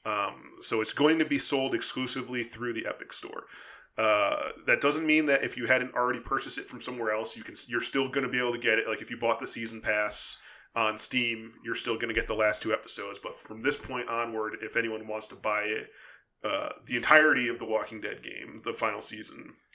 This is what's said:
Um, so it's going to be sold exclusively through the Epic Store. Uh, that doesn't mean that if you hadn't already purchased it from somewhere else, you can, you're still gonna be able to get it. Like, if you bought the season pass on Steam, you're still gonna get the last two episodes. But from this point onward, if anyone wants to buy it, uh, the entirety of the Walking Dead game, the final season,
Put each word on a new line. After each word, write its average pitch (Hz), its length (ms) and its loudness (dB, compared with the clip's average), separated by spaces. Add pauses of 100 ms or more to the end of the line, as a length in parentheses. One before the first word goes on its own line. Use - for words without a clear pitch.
Um, 104 560 -2
so 110 220 0
it's 107 100 -2
going 156 260 6
to 156 60 4
be 143 140 2
sold 131 360 0
exclusively 123 680 -4
through 117 300 -6
the 107 120 -6
Epic - 280 -8
Store. - 300 -10 (520)
Uh, 104 540 4 (160)
that 120 160 6
doesn't 151 240 4
mean 156 200 6
that 139 180 4
if 120 120 -4
you 120 100 -4
hadn't 127 280 4
already 123 260 2
purchased - 380 -4
it - 100 -8
from 127 140 -12
somewhere 120 300 -2
else, 113 240 -2
you 110 60 -12
can, - 120 -12 (120)
you're 120 140 0
still 135 280 2
gonna 131 200 0
be 127 100 0
able 123 140 2
to 117 60 -4
get 113 200 4
it. 113 80 0
Like, 107 160 -2
if 110 80 -12
you 117 60 -8
bought 117 240 2
the 123 60 -4
season 113 340 -6
pass 107 580 0 (380)
on 107 220 2
Steam, 117 560 -2 (100)
you're 117 100 -2
still 113 240 -2
gonna 117 160 -2
get 110 120 2
the 110 80 -2
last 107 280 2
two 110 100 0
episodes. 101 460 -4
But - 200 -10
from 110 240 -14
this 143 140 2
point 123 320 -6
onward, 113 540 -2
if 110 140 -6
anyone 110 300 0
wants 107 220 -4
to - 80 -16
buy 104 260 0
it, 107 280 -4 (520)
uh, 104 280 0 (160)
the 123 100 0
entirety 139 520 6
of 117 100 -4
the 117 80 -8
Walking 107 340 -2
Dead - 220 -8
game, - 420 -12
the 117 80 -2
final 107 300 -2
season, - 500 -10 (220)